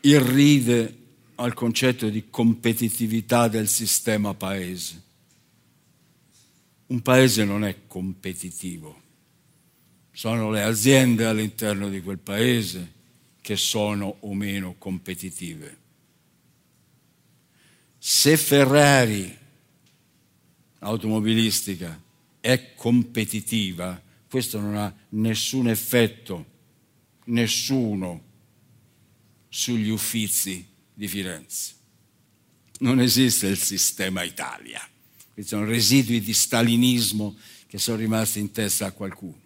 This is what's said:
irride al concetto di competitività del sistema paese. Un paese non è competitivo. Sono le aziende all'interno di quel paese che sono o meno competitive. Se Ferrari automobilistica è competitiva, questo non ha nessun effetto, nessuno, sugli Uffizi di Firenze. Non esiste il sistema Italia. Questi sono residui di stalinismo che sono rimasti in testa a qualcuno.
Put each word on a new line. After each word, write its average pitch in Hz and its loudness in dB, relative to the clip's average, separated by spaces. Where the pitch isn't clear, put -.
irride 131 6
al 120 -4
concetto 120 0
di 107 -4
competitività 113 2
del 107 0
sistema 104 -2
paese. 92 -8
Un 123 -4
paese 127 6
non 104 -2
è 95 -8
competitivo. 90 -10
Sono 113 -2
le 107 0
aziende 117 4
all'interno 107 -2
di 98 -8
quel 92 -10
paese 101 -2
che 104 -6
sono 104 -2
o 101 -10
meno 98 -4
competitive. 87 -10
Se - 4
Ferrari 135 4
automobilistica 107 -2
è - 0
competitiva, 104 -2
questo 110 -4
non 104 -4
ha 104 -4
nessun 113 -2
effetto, 113 0
nessuno, 110 -2
sugli 110 -2
Uffizi 98 -4
di 104 -10
Firenze. 92 -10
Non 131 2
esiste 120 2
il 95 0
sistema 92 -4
Italia. 60 -12
Questi 107 -10
sono 107 -2
residui 117 2
di 104 -6
stalinismo 117 2
che 101 -14
sono 110 -2
rimasti 110 -2
in 104 -6
testa 104 -4
a 92 -8
qualcuno. 92 -12